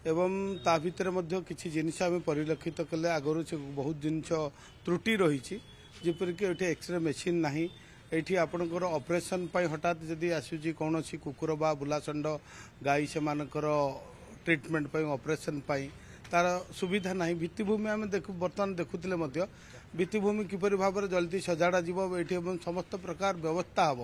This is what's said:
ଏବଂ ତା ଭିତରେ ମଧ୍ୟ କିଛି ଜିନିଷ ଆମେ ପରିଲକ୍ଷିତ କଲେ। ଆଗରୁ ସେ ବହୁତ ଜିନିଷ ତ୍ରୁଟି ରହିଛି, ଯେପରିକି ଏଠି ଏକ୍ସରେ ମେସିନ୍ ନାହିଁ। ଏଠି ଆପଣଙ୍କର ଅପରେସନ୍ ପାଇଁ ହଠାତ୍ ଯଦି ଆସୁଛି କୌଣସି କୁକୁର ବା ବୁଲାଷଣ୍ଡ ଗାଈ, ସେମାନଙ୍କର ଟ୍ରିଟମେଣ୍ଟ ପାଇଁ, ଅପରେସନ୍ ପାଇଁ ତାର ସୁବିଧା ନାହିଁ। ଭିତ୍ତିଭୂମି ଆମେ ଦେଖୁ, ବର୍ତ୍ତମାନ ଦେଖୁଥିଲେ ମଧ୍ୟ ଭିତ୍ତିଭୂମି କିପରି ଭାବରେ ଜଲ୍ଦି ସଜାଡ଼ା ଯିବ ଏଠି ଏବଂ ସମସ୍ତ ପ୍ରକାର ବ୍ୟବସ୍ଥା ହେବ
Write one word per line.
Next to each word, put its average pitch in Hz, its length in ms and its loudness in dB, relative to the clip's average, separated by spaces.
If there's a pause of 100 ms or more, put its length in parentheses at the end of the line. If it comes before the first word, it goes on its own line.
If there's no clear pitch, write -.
ଏବଂ 170 300 2 (340)
ତା 170 160 6
ଭିତରେ 180 320 -2
ମଧ୍ୟ 175 200 -2 (120)
କିଛି - 240 -8
ଜିନିଷ 160 320 0
ଆମେ 175 240 2
ପରିଲକ୍ଷିତ 156 540 0 (100)
କଲେ। 165 240 0
ଆଗରୁ 156 320 0
ସେ 170 100 -6 (220)
ବହୁତ 147 240 -2
ଜିନିଷ 156 280 -2 (520)
ତ୍ରୁଟି 180 400 2
ରହିଛି, 147 340 2 (460)
ଯେପରିକି 175 440 0
ଏଠି 185 200 0
ଏକ୍ସରେ 175 320 -2
ମେସିନ୍ 165 400 2
ନାହିଁ। 156 280 2 (440)
ଏଠି 160 320 0
ଆପଣଙ୍କର 170 420 0 (140)
ଅପରେସନ୍ 175 460 0 (100)
ପାଇଁ 180 160 4
ହଠାତ୍ 160 400 0
ଯଦି 165 240 -2
ଆସୁଛି 156 400 -4
କୌଣସି 156 480 -2
କୁକୁର 156 320 -4
ବା 156 240 2
ବୁଲାଷଣ୍ଡ 147 480 -2 (560)
ଗାଈ, 143 240 4
ସେମାନଙ୍କର 151 600 -2 (760)
ଟ୍ରିଟମେଣ୍ଟ 160 480 2
ପାଇଁ, 156 160 0
ଅପରେସନ୍ 147 560 -2
ପାଇଁ 139 240 -2 (400)
ତାର 175 200 4 (280)
ସୁବିଧା 185 400 0
ନାହିଁ। 175 240 2
ଭିତ୍ତିଭୂମି 208 560 0
ଆମେ 214 160 -2
ଦେଖୁ, 185 240 -2
ବର୍ତ୍ତମାନ 180 400 0
ଦେଖୁଥିଲେ 175 420 -2
ମଧ୍ୟ 156 240 -2 (540)
ଭିତ୍ତିଭୂମି 208 560 2
କିପରି 196 320 2
ଭାବରେ 196 260 2
ଜଲ୍ଦି 180 380 0
ସଜାଡ଼ା 180 400 4
ଯିବ 180 140 -2 (180)
ଏଠି 175 180 -2
ଏବଂ 180 180 -2 (120)
ସମସ୍ତ 175 320 -4
ପ୍ରକାର 180 400 -2
ବ୍ୟବସ୍ଥା 175 480 2
ହେବ 135 180 2